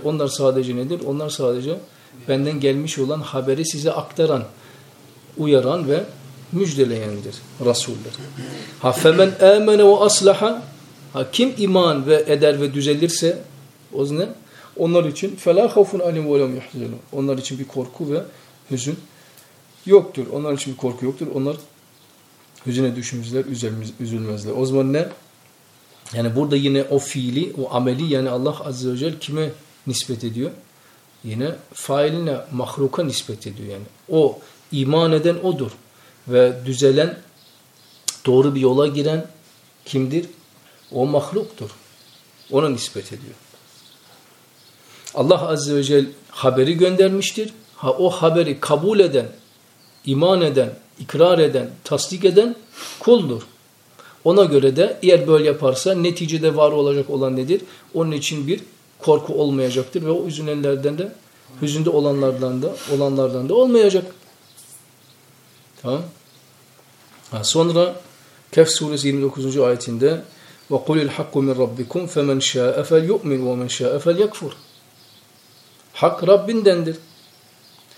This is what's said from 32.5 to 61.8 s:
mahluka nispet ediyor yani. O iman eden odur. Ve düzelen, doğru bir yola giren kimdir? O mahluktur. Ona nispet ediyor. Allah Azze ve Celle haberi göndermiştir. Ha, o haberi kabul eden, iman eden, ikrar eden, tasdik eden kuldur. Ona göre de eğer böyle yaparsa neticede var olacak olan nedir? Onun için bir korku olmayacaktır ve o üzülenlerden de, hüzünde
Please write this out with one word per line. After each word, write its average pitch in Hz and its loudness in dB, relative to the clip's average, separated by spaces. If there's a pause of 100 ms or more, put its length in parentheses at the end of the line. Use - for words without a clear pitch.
mahluka 131 -4
nispet 117 -8
ediyor 104 -14
yani. 101 -14 (240)
O 160 2 (320)
iman 156 2
eden 160 2
odur. 135 -4 (560)
Ve 123 6 (120)
düzelen, 135 2 (1080)
doğru 135 4
bir 135 -2
yola 131 2
giren 147 -4 (580)
kimdir? 139 -2 (680)
O 131 -2
mahluktur. 147 -4 (840)
Ona 143 0
nispet 113 -8
ediyor. 120 -18 (1800)
Allah 160 2
Azze 147 -2
ve 143 0
Celle 139 2 (220)
haberi 131 0
göndermiştir. 190 0 (220)
Ha, 135 -2
o 180 2
haberi 160 0
kabul 180 0
eden, 139 4 (800)
iman 170 2
eden, 131 0 (260)
ikrar 170 4
eden, 131 2 (140)
tasdik 175 -4
eden 208 4 (440)
kuldur. 165 2 (840)
Ona 190 6
göre 139 4
de 180 2
eğer 170 6
böyle 156 6
yaparsa 147 0
neticede 165 0
var 151 6
olacak 143 0
olan 131 -2
nedir? 147 -2 (320)
Onun 165 -2
için 143 -6
bir 196 -4 (400)
korku 151 2
olmayacaktır 135 -2
ve 156 0
o 180 -2
üzülenlerden 147 -4
de, 196 -8 (500)
hüzünde 156 -2